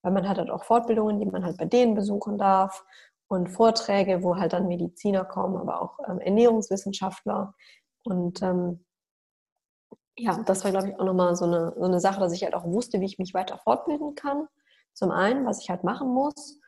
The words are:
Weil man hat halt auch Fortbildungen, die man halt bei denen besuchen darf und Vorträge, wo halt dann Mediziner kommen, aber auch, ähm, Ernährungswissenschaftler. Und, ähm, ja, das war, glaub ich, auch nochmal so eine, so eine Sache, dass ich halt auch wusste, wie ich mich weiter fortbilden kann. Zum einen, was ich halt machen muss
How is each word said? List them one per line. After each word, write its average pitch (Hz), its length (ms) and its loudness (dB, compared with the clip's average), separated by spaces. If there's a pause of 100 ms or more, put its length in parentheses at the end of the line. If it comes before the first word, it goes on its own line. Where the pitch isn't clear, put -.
Weil 185 100 0
man 190 160 2
hat 190 100 0
halt - 120 -4
auch - 140 -6
Fortbildungen, 220 560 2
die 202 60 -2
man 185 180 -4
halt 180 140 -4
bei 165 80 -4
denen 233 280 4
besuchen 202 440 -2
darf 190 460 2 (440)
und 180 200 -2
Vorträge, 196 760 2
wo 180 120 2
halt 170 180 0
dann 180 120 0
Mediziner 175 580 -2
kommen, 190 320 -4
aber - 260 -4
auch, - 160 -10 (100)
ähm, 180 120 -4
Ernährungswissenschaftler. 196 1300 0 (500)
Und, 180 380 -2
ähm, 180 420 -2 (1300)
ja, 190 240 -2
das 190 220 0
war, 202 80 0
glaub 190 140 0
ich, 196 120 -8
auch 190 60 0
nochmal 180 320 4
so 180 80 -2
eine, 170 320 0
so - 80 -2
eine 180 160 2
Sache, 196 180 2
dass 180 140 0
ich 185 100 -4
halt - 120 -2
auch 175 100 -4
wusste, 190 360 -2
wie 190 60 0
ich 190 120 -10
mich 185 160 -6
weiter 185 240 -4
fortbilden 294 580 -2
kann. 294 320 -4 (440)
Zum 180 200 0
einen, 233 340 2
was - 160 -4
ich - 80 -10
halt 185 140 -4
machen 254 240 -2
muss 269 600 -2